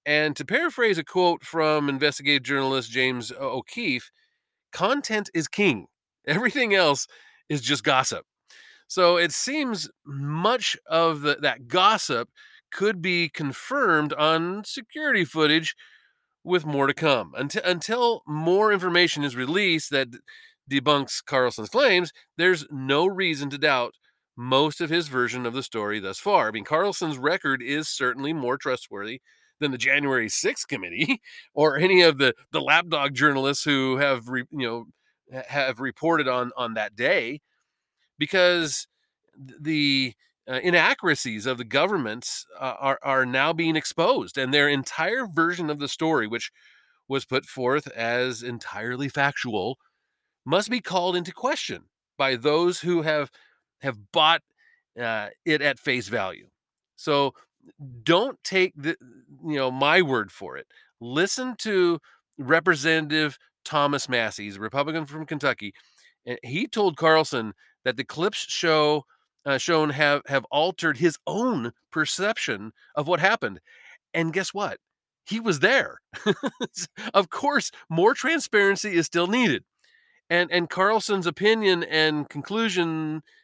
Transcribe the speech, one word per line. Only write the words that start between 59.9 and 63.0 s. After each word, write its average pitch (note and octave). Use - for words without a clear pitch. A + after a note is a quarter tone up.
word A#2+
for C#2
it. -
Listen F#3+
to F3+
Representative D#3